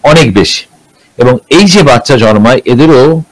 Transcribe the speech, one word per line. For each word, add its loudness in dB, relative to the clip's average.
অনেক 0
বেশি। -4
এবং -2
এই 2
যে 0
বাচ্চা 0
জন্মায় 0
এদেরও 0